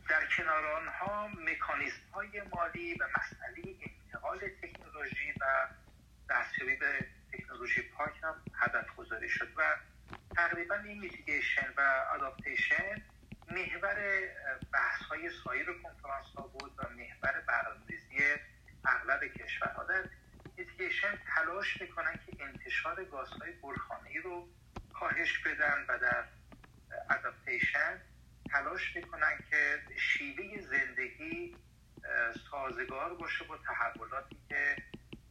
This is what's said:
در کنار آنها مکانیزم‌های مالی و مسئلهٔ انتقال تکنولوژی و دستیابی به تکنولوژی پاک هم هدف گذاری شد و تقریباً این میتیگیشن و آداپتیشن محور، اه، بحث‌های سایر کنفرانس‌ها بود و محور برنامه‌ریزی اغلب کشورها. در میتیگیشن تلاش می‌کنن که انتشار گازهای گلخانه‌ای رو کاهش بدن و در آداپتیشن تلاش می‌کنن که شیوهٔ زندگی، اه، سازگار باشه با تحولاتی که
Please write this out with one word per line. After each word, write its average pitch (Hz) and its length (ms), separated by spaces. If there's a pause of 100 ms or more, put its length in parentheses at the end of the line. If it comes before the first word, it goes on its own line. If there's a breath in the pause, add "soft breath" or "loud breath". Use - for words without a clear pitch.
در 156 180
کنار 156 400
آنها 180 640
مکانیزم‌های 170 1120
مالی 175 540
و - 140 (100)
مسئلهٔ - 640
انتقال - 560
تکنولوژی - 1000
و 135 280 (600)
دستیابی - 480
به - 300 (260)
تکنولوژی - 500
پاک - 400
هم 160 200 (120)
هدف - 420
گذاری - 320
شد - 280
و 151 200 (600)
تقریباً 170 380
این 208 260
میتیگیشن - 760
و 139 40 (340)
آداپتیشن 180 880 (480)
محور، 190 480
اه، 190 600 (140)
بحث‌های - 580 (140)
سایر 170 280 (100)
کنفرانس‌ها 135 600
بود - 360
و - 100
محور - 520
برنامه‌ریزی - 840 (640)
اغلب - 400
کشورها. - 600
در - 200 (520)
میتیگیشن 185 600 (160)
تلاش 175 460
می‌کنن 165 460
که - 180
انتشار 170 600
گازهای - 580
گلخانه‌ای - 560
رو - 300 (440)
کاهش 170 460
بدن 147 500
و 131 100
در 120 260 (840)
آداپتیشن - 880 (500)
تلاش 302 460
می‌کنن - 420 (120)
که - 320 (140)
شیوهٔ - 640
زندگی، - 960 (480)
اه، 120 280 (180)
سازگار 131 640
باشه 165 300
با 156 140
تحولاتی - 800 (100)
که - 280 (540)